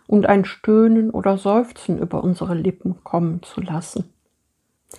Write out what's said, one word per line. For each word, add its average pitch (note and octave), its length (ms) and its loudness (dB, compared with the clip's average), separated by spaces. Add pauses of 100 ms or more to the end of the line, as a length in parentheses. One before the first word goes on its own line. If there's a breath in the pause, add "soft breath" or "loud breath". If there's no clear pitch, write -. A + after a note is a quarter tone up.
und G#3 200 2
ein G3 180 4
Stöhnen A3 640 2
oder G3 280 -2
Seufzen G3+ 600 -2
über F3 240 -6
unsere F3+ 320 -2
Lippen F3 480 -6
kommen E3+ 400 -4
zu - 200 -12
lassen. F3 480 -8 (880 soft breath)